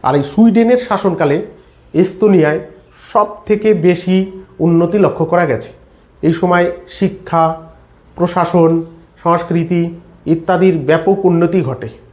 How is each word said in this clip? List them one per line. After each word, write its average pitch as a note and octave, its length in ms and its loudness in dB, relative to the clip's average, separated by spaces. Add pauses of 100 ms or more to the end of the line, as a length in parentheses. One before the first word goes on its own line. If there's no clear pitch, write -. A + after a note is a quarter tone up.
আর C3 120 0
এই C#3 140 0
সুইডেনের A#3 560 4
শাসনকালে E3 480 0 (640)
এস্তোনিয়ায় F#3 580 2 (500)
সব D#3+ 180 0 (200)
থেকে G#3+ 200 0 (180)
বেশি F3+ 300 0 (480)
উন্নতি E3+ 400 2
লক্ষ্য D#3 280 0
করা F3 180 2
গেছে। A2 200 -4 (520)
এই D#3+ 180 2
সময় F3 260 2 (320)
শিক্ষা, E3+ 460 -2 (720)
প্রশাসন, E3+ 540 0 (520)
সংস্কৃতি E3+ 600 -2 (520)
ইত্যাদির F3+ 420 0 (120)
ব্যাপক G3 300 0 (120)
উন্নতি E3+ 280 0 (100)
ঘটে। A#2 200 -8 (240)